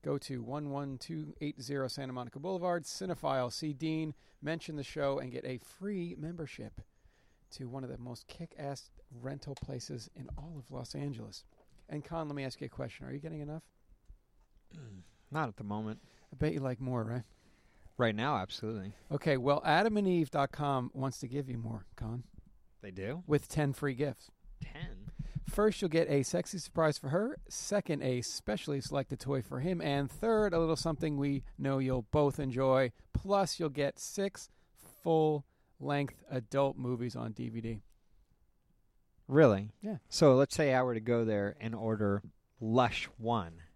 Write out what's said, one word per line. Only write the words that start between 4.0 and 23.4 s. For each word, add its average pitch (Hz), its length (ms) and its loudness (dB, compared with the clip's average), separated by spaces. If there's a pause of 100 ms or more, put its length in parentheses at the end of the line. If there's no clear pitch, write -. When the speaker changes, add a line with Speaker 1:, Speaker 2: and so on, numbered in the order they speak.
Speaker 1:
mention 156 340 -4
the 143 80 -6
show, 139 360 0
and 127 120 -6
get 127 140 -6
a 127 140 -4
free 185 580 -6
membership 156 640 -10 (680)
to 127 180 -10
one 131 140 -8
of 127 80 -8
the 135 80 -10
most 120 280 -12
kick-ass 147 600 -10 (320)
rental 135 320 -8
places 127 600 -8
in 127 120 -14 (120)
all 160 180 -12
of 127 140 -16
Los 127 240 -10
Angeles. 127 480 -8 (440)
And 151 160 -8
Con, 165 240 -6
let 147 80 -6
me 139 80 -6
ask 131 160 -8
you 143 60 -8
a 131 40 -10
question. 131 360 -10
Are 127 80 -8
you 143 60 -8
getting 156 220 -10
enough? 151 200 -10 (1120)
Speaker 2:
<clears throat> 107 580 -18
Not 143 180 -2
at 101 80 -14
the 110 60 -10
moment. 107 360 -4 (320)
Speaker 1:
I - 40 -16
bet 151 180 2
you 143 80 -2
like 127 200 -4
more, 127 220 0
right? 117 200 -4 (720)
Speaker 2:
Right 113 200 4
now, 127 220 2
absolutely. 104 580 -4 (160)
Speaker 1:
Okay, 143 260 2
well, 143 260 4
adam 202 340 4
and 202 100 4
eve 170 240 4
dot 139 200 2
com 139 440 0
wants 135 240 -2
to 135 80 -8
give 131 200 -4
you 120 120 -6
more, 113 260 -8 (100)
Con. 120 280 -6 (580)
Speaker 2:
They 101 80 -12
do? 98 380 -6
Speaker 1:
With 147 200 4